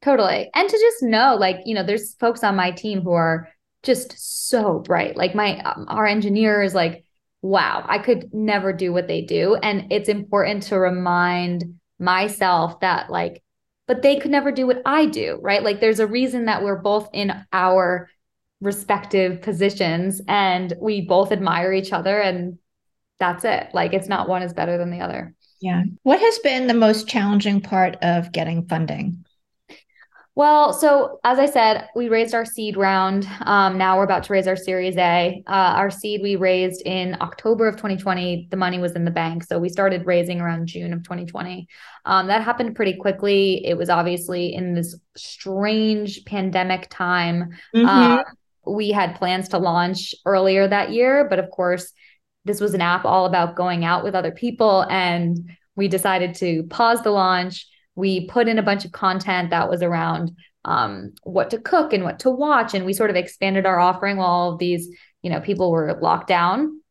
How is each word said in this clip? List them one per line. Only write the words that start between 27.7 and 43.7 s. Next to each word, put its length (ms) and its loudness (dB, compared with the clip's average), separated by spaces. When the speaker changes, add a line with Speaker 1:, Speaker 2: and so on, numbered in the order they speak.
Speaker 2:
of 340 0
getting 360 -2
funding? 580 -4
Speaker 1:
Well, 380 6
so 540 4
as 140 4
I 60 6
said, 480 2
we 140 -2
raised 260 2
our 120 0
seed 320 -6
round. 500 2
Um, 360 4
now 200 4
we're 80 4
about 180 0
to 100 -4
raise 140 2
our 80 2
Series 400 -4
A. 500 2
Uh, 60 -6
our 400 2
seed 300 -6
we 160 -2
raised 460 0
in 360 -4
October 480 0
of 80 -2
twenty 220 -4
twenty. 520 -4
The 60 -6
money 240 -2
was 140 -4
in 100 -2
the 80 0
bank. 320 -4
So 160 -4
we 80 -2
started 380 0
raising 340 0
around 280 -4
June 260 -8
of 100 -8
twenty 220 -10
twenty. 420 -12
Um, 220 2
that 160 2
happened 340 -4
pretty 180 0
quickly. 720 0
It 100 0